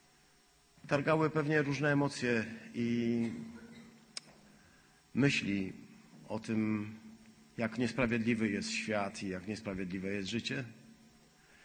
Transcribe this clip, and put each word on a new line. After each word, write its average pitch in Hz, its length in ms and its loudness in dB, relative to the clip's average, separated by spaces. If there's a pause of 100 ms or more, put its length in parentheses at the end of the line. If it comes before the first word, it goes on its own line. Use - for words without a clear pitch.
(880)
Targały 156 420 4
pewnie 156 320 2
różne 143 300 2
emocje 127 520 2 (300)
i 117 560 2 (1800)
myśli 98 580 2 (560)
o 107 100 -6
tym, 110 520 0 (680)
jak 113 200 -2
niesprawiedliwy 117 720 2
jest 98 220 -2
świat 101 520 -2
i 104 60 -4
jak 90 200 -6
niesprawiedliwe 95 640 -4
jest 101 160 -4
życie, 117 360 -4 (1000)